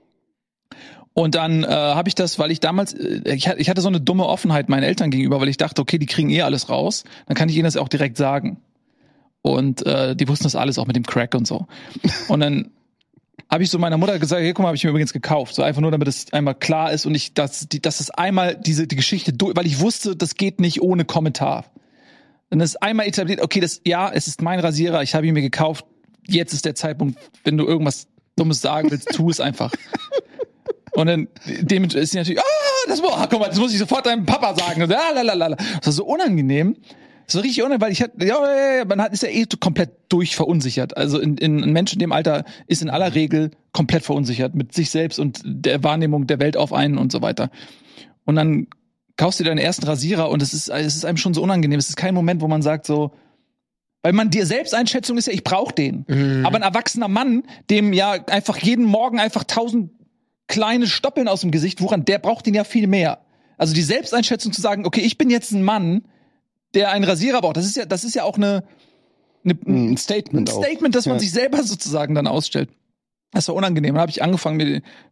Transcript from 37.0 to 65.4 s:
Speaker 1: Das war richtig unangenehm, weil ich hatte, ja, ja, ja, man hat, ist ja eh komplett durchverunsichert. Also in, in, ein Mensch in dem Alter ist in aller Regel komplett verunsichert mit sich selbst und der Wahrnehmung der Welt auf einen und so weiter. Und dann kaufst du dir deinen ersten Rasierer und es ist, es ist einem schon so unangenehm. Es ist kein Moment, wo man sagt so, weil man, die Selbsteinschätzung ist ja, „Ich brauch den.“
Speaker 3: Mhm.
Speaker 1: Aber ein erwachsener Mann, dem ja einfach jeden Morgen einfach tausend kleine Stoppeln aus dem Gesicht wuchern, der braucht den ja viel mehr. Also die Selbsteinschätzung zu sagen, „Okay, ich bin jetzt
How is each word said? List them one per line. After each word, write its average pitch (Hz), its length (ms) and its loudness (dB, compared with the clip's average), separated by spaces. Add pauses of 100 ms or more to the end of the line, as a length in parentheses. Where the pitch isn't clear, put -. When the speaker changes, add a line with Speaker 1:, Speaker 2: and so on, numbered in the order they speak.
Speaker 1:
Das - 100 -4
war 196 60 -2
richtig 240 220 0
unangenehm, 269 160 0
weil 214 120 2
ich 240 100 0
hatte, 226 220 -4
ja, 220 120 4 (100)
ja, 277 300 2
ja, 247 80 0
man 196 180 0
hat, 208 100 -2
ist 208 120 -4
ja 196 60 -2
eh 226 140 2 (140)
komplett 170 320 0 (200)
durchverunsichert. 156 840 0
Also 143 220 0
in, 151 200 0
in, 151 260 2
ein 147 80 2
Mensch - 220 2
in - 40 -4
dem 170 140 0
Alter 156 320 0 (240)
ist 160 140 0
in 151 80 -4
aller 160 240 0
Regel 156 360 2 (220)
komplett 156 320 0
verunsichert 127 500 -2
mit 139 200 -4
sich 165 160 0
selbst 160 280 -2
und 147 240 -2
der 135 400 -2
Wahrnehmung 151 460 2
der 147 100 2
Welt 147 180 0
auf 147 160 0
einen 143 260 2
und 131 120 2
so - 120 -2
weiter. 117 280 -2 (760)
Und 147 100 2
dann 156 320 2 (480)
kaufst 180 240 0
du 170 40 0
dir 165 60 2
deinen 160 80 0
ersten 151 280 -2
Rasierer 156 440 0
und 143 120 2
es 139 120 -2
ist, 151 140 -6
es 147 260 -2
ist 160 100 -6
einem 165 120 -2
schon 175 180 0
so 160 80 0
unangenehm. 165 380 2
Es 139 80 -2
ist - 80 -8
kein 185 180 -2
Moment, 175 260 0
wo 156 60 -2
man 156 160 0
sagt 151 240 -2
so, 151 240 0 (920)
weil 170 100 2
man, 214 180 2
die 196 120 2
Selbsteinschätzung 240 760 -2
ist 220 80 -2
ja, 233 60 -4
„Ich 185 120 -4
brauch 185 280 -2
den.“ 139 340 -2
Speaker 3:
Mhm. 135 400 2
Speaker 1:
Aber 180 100 2
ein 214 60 0
erwachsener 208 460 -2
Mann, 240 340 2 (280)
dem 208 240 4
ja 196 180 2 (140)
einfach 202 320 -2
jeden 233 260 2
Morgen 226 340 2
einfach 214 260 0
tausend 226 460 0 (560)
kleine 226 400 0
Stoppeln 254 420 0
aus 190 120 0
dem 180 100 0
Gesicht 165 300 0
wuchern, 190 240 2
der 196 140 2
braucht 226 280 -2
den 208 80 2
ja 208 100 2
viel 214 220 2
mehr. 185 340 2 (360)
Also 156 180 2
die 165 80 2
Selbsteinschätzung 226 720 0
zu - 80 -6
sagen, 202 260 -2
„Okay, 220 140 0
ich 226 180 0
bin 285 120 4
jetzt 240 220 0